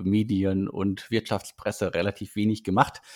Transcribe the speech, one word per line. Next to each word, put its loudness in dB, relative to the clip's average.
Medien 2
und -4
Wirtschaftspresse -2
relativ -2
wenig 0
gemacht. 2